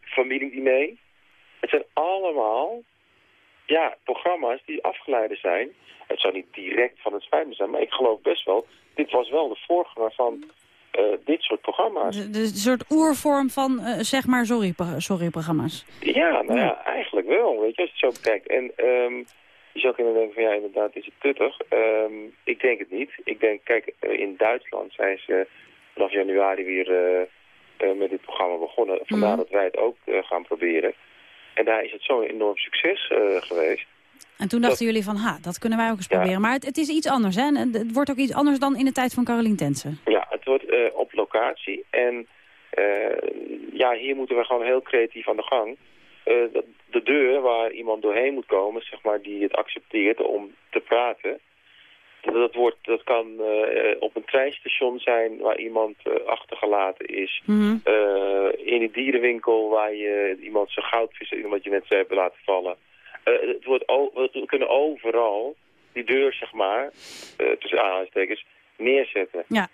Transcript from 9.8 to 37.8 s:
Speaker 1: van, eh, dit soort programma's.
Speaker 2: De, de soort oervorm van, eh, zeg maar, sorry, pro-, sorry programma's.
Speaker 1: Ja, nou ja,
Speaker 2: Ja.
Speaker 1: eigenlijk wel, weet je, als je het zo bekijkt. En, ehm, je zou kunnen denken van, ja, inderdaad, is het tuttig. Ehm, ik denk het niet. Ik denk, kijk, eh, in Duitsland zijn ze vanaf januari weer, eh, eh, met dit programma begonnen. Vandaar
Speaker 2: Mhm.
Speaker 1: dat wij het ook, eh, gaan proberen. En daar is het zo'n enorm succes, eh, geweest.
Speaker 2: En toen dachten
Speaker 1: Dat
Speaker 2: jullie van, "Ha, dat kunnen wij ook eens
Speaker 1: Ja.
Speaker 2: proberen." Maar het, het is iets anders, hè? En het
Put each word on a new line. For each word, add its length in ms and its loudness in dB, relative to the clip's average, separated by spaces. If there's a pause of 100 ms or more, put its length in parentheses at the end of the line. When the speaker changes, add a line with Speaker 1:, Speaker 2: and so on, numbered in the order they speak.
Speaker 1:
van, 320 -2 (460)
eh, 120 0 (220)
dit 180 0
soort 180 -2
programma's. 560 -2
Speaker 2:
De, 140 -8
de 160 -2
soort 440 0
oervorm 600 2
van, 300 -2
eh, 180 -4
zeg 280 0
maar, 200 4
sorry, 260 2
pro-, 260 -4
sorry 320 -2
programma's. 540 -2 (160)
Speaker 1:
Ja, 420 2
nou 160 0
ja, 60 4
Speaker 2:
Ja. 200 -2
Speaker 1:
eigenlijk 420 -2
wel, 340 2
weet 160 0
je, 60 -2
als 120 -2
je 120 0
het 80 2
zo 80 -16
bekijkt. 240 0
En, 300 0
ehm, 360 2 (600)
je 80 -10
zou 140 2
kunnen 200 2
denken 200 2
van, 80 -2
ja, 100 4
inderdaad, 440 -2
is 80 -12
het 140 -18
tuttig. 380 0 (120)
Ehm, 440 2 (320)
ik 160 -4
denk 180 2
het 120 -10
niet. 200 -6 (140)
Ik 160 -6
denk, 240 2
kijk, 340 -2
eh, 220 -2
in 160 -6
Duitsland 560 -2
zijn 340 -2
ze 200 2 (480)
vanaf 180 0
januari 520 2
weer, 260 -2
eh, 300 4 (560)
eh, 220 0
met 120 0
dit 100 -4
programma 360 -2
begonnen. 480 -2
Vandaar 240 2
Speaker 2:
Mhm. 100 2
Speaker 1:
dat 120 -4
wij 140 2
het 120 -2
ook, 280 0
eh, 180 -2
gaan 200 -4
proberen. 520 -2 (600)
En 100 0
daar 200 0
is 80 -10
het 100 -14
zo'n 200 0
enorm 340 -2
succes, 540 -2
eh, 80 2 (240)
geweest. 440 -2 (520)
Speaker 2:
En 100 -2
toen 120 0
dachten 180 2
Speaker 1:
Dat 160 0
Speaker 2:
jullie 100 0
van, 120 -4
"Ha, 260 -2
dat 160 -8
kunnen 200 0
wij 120 2
ook 60 -2
eens 120 -8
Speaker 1:
Ja. 80 2
Speaker 2:
proberen." 240 2
Maar 120 2
het, 140 -2
het 120 -6
is 100 0
iets 200 0
anders, 280 2
hè? 60 2
En 300 2
het 200 -2